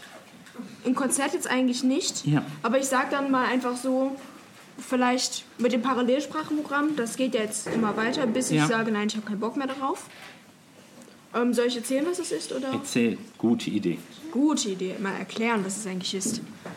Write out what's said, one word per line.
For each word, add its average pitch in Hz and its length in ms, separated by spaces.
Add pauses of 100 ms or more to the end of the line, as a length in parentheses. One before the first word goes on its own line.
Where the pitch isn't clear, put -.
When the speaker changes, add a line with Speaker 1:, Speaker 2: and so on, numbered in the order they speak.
(840)
Speaker 1:
ein 254 100
Konzert 277 380
jetzt - 160
eigentlich 254 340
nicht. 269 420
Speaker 2:
Ja. 147 180 (200)
Speaker 1:
Aber 233 160
ich 277 60
sag 269 260
dann 277 200
mal 254 140
einfach 247 320
so, 262 380 (640)
vielleicht 254 680 (140)
mit 233 140
dem 240 80
Parallelsprachenprogramm, 294 1120
das 233 220
geht 262 180
ja 220 60
jetzt 214 260
immer 214 300
weiter, 254 280
bis 254 260
ich 156 60
Speaker 2:
Ja. - 100
Speaker 1:
sage, 226 240
nein, 208 160
ich 220 80
hab 214 100
keinen 208 140
Bock 233 180
mehr 269 100
darauf. 277 380 (1300)
Ähm, 240 200
soll 240 140
ich 247 100
erzählen, 269 320
was 359 100
es 330 120
ist, 320 200
oder? 262 220
Speaker 2:
Erzähl. 117 440 (200)
Gute 117 320
Idee. 92 300 (320)
Speaker 1:
Gute 269 380
Idee. 185 300
Mal 196 180
erklären, 226 460
was 196 140
es 208 100
eigentlich 185 280
ist. 214 260 (360)